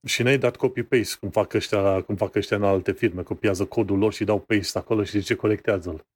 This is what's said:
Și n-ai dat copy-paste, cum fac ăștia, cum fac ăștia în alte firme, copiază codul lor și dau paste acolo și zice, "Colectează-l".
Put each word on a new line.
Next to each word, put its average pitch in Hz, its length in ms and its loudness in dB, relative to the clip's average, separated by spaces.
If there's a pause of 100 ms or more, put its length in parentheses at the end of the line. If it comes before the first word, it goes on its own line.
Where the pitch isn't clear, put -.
Și - 200 -2
n-ai 135 140 4
dat 139 180 0
copy-paste, 120 640 0
cum 101 100 -8
fac 101 240 0
ăștia, 98 480 2
cum 101 140 -4
fac 95 200 -4
ăștia 104 220 0
în 104 60 0
alte 98 280 2
firme, 90 300 -2
copiază 95 440 -2
codul 98 320 0
lor 104 160 2
și - 100 -4
dau 104 160 2
paste 101 380 -2
acolo 107 260 -2
și 104 160 -2
zice, - 160 -2
"Colectează-l". 95 720 -2 (100)